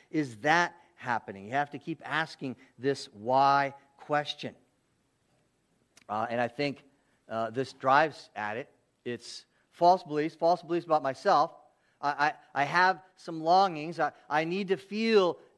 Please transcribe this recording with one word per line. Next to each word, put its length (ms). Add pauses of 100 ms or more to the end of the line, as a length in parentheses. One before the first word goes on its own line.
(100)
is 280
that 360 (220)
happening? 500
You 60
have 180
to 80
keep 260
asking 520 (220)
this 340
why 640 (240)
question. 560 (1500)
Uh, 200
and 120
I 80
think, 340 (460)
uh, 220
this 240
drives 600
at 220
it. 120 (360)
It's 400 (260)
false 320
beliefs, 320
false 280
beliefs 240
about 160
myself. 500 (500)
I, 300 (220)
I, 80
I 20
have 360 (160)
some 260
longings. 580
I, 120 (160)
I 160
need 240
to 80
feel 640 (200)